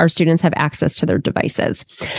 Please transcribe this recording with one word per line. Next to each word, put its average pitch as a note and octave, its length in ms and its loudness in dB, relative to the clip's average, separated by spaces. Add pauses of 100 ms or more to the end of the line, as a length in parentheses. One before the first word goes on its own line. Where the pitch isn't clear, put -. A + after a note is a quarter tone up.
our E3 80 6
students E3 340 2
have D#3+ 140 2
access D3+ 400 0
to D3+ 100 -4
their - 120 2
devices. - 680 -2 (340)